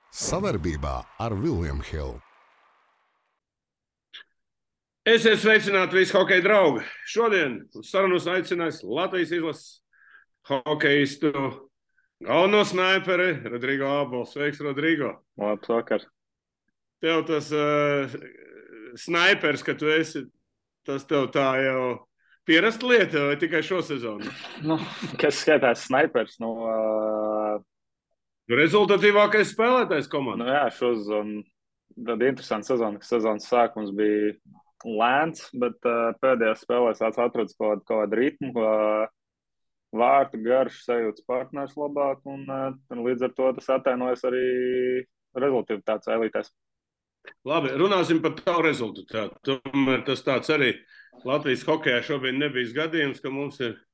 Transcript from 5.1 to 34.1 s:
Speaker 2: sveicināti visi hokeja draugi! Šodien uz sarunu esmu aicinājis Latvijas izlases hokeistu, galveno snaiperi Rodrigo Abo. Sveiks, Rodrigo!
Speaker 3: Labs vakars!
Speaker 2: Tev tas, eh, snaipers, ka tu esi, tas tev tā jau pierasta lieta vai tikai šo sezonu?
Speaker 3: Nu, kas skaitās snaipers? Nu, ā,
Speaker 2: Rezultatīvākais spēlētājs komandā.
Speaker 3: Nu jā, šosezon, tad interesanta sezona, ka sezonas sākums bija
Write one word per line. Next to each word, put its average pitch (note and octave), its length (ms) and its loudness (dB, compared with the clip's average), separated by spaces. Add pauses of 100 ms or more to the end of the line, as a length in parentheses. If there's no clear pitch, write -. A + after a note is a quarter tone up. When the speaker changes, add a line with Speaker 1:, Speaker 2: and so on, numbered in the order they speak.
Speaker 2:
sveicināti G3+ 560 4
visi F#3 180 4
hokeja F#3 300 4
draugi! F3+ 400 4 (240)
Šodien F#3+ 480 0 (240)
uz - 80 -18
sarunu F#3+ 320 2
esmu E3 160 -2
aicinājis F3 480 -4
Latvijas E3 480 -4
izlases E3 380 -6 (800)
hokeistu, C#3+ 840 0 (880)
galveno F#3+ 480 4
snaiperi F#3 640 2 (220)
Rodrigo C3+ 340 -2
Abo. B2+ 400 -2
Sveiks, D3 320 -4
Rodrigo! C#3+ 540 -2 (260)
Speaker 3:
Labs G#2 320 -2
vakars! A2+ 340 0 (960)
Speaker 2:
Tev D#3+ 320 0
tas, D3 240 -2
eh, D3 640 0 (800)
snaipers, E3+ 640 2
ka C#3 160 -4
tu D3+ 160 -2
esi, D#3 300 -2 (580)
tas C#3 240 -8
tev C#3 240 0
tā C#3 160 2 (160)
jau C3 180 0 (640)
pierasta A3 400 4
lieta E3 460 4
vai D3 80 -2
tikai D#3+ 240 0
šo F#3 160 -4
sezonu? A#2 480 -6 (340)
Speaker 3:
Nu, D#3 140 0 (480)
kas D3 160 2
skaitās C3 480 2
snaipers? C3 560 0
Nu, A2+ 140 -6 (100)
ā, G#2+ 920 -2 (920)
Speaker 2:
Rezultatīvākais G3+ 1000 4
spēlētājs A3+ 580 2
komandā. A#2 320 -4
Speaker 3:
Nu A#2+ 60 -2
jā, C#3+ 140 2 (120)
šosezon, G#2+ 540 -2 (720)
tad A2+ 220 -2
interesanta C3 480 -2
sezona, A2 260 -2
ka - 80 -20
sezonas A2 400 -2
sākums A2 480 0
bija G#2+ 380 0 (500)